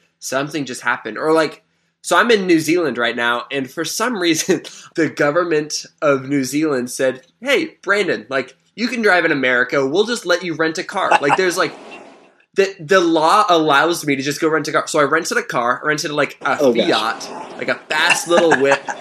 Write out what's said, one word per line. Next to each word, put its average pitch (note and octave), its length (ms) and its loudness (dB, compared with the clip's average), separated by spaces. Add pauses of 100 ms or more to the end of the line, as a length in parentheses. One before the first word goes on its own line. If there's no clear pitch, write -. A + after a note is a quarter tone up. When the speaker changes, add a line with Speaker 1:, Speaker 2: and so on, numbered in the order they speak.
(200)
Speaker 1:
something D3 460 -6
just A#2+ 160 -12
happened." A#2+ 360 -4
Or, D3+ 160 0
like, D#3+ 300 0 (380)
so - 140 0
I'm G#3+ 160 4
in G3 160 2
New E3+ 140 6
Zealand D3+ 360 0
right A#2+ 180 -2
now, A#2+ 360 -2
and C3+ 180 -4
for C3 140 -8
some A#3 340 -4
reason, E3 460 0 (160)
<laughs> - 160 -20
the D#3 140 0
government D3+ 760 -2 (160)
of C#3 280 0
New C#3 160 0
Zealand C#3 440 -2
said, C3 360 -4 (160)
"Hey, A#3 400 -2
Brandon, E3+ 480 0
like, C3 260 -4 (200)
you A3 120 -4
can A#3 140 -4
drive F3+ 240 4
in D#3+ 60 2
America. C3 540 2
We'll E3+ 200 2
just A3+ 200 -6
let F3 180 0
you F3 100 -4
rent D#3+ 240 -2
a F3+ 60 -8
car." F3+ 380 0
Like, C#3+ 160 2
there's, F3+ 200 0
like, E3+ 160 -2 (840)
the, F#3+ 240 2
the F3+ 200 4
law E3+ 500 4
allows D#3 560 4
me C#3+ 100 0
to C3+ 80 -6
just C#3+ 180 -4
go D#3+ 80 2
rent D3+ 180 0
a D#3 40 -6
car. D3 160 -2
So D#3+ 120 0
I D3 40 4
rented D#3+ 340 0
a - 60 -2
car, B2 400 -2
rented, D3+ 280 -2
like, D3 300 -2
a C3+ 180 0
Speaker 2:
Oh, C3+ 140 4
gosh. A2 140 2
Speaker 1:
Fiat, - 680 -4
like, B2+ 120 -6
a B2 60 0
fast E3 520 -2
little E3+ 340 4
whip, C#3 180 4 (220)